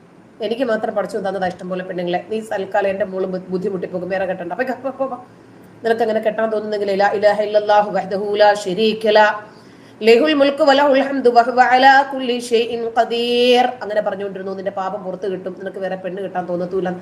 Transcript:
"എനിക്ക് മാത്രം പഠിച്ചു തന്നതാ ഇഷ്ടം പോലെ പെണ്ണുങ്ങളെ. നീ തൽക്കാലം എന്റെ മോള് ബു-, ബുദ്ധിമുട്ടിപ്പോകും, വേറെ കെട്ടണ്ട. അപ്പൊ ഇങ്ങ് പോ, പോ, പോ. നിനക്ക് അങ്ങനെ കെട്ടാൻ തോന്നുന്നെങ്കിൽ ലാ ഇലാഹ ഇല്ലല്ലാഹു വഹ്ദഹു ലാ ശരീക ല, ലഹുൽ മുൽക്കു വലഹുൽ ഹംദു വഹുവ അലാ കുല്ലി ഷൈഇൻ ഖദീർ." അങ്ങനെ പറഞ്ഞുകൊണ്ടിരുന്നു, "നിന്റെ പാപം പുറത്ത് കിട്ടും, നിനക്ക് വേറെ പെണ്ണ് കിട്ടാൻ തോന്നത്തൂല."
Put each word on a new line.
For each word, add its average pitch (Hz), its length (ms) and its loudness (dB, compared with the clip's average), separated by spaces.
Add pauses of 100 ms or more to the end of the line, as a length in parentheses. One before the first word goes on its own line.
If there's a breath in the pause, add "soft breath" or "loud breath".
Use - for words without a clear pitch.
(420)
"എനിക്ക് 233 220 -4
മാത്രം 220 320 -2
പഠിച്ചു 196 220 -4
തന്നതാ 190 300 -4
ഇഷ്ടം 180 220 -8
പോലെ 185 140 -6
പെണ്ണുങ്ങളെ. 180 460 -4
നീ 220 100 -4
തൽക്കാലം 202 500 -2
എന്റെ 196 160 -2
മോള് 190 200 -4
ബു-, 185 240 -8
ബുദ്ധിമുട്ടിപ്പോകും, 180 600 -6
വേറെ 190 160 -2
കെട്ടണ്ട. 180 260 -6
അപ്പൊ 175 120 -4
ഇങ്ങ് 233 180 -4
പോ, 269 80 -6
പോ, 262 160 -6
പോ. 247 200 -12 (580)
നിനക്ക് 226 180 0
അങ്ങനെ 220 180 0
കെട്ടാൻ 220 300 -2
തോന്നുന്നെങ്കിൽ 214 420 -4
ലാ 196 180 2
ഇലാഹ 208 320 2
ഇല്ലല്ലാഹു 208 500 2
വഹ്ദഹു 196 440 -4
ലാ 208 180 6
ശരീക 214 560 0
ല, 214 100 6 (840 loud breath)
ലഹുൽ 254 300 6
മുൽക്കു 285 300 2
വലഹുൽ 277 380 4
ഹംദു 269 280 2
വഹുവ 240 320 4
അലാ 262 400 6
കുല്ലി 262 380 -4
ഷൈഇൻ 233 600 -2
ഖദീർ." 240 680 2 (160)
അങ്ങനെ 208 200 -2
പറഞ്ഞുകൊണ്ടിരുന്നു, 196 500 -6
"നിന്റെ 190 200 -6
പാപം 190 320 -8
പുറത്ത് 185 280 -6
കിട്ടും, 180 280 -8
നിനക്ക് 190 180 -12
വേറെ 185 180 -6
പെണ്ണ് 185 260 -10
കിട്ടാൻ 185 260 -6
തോന്നത്തൂല." 180 440 -4 (100)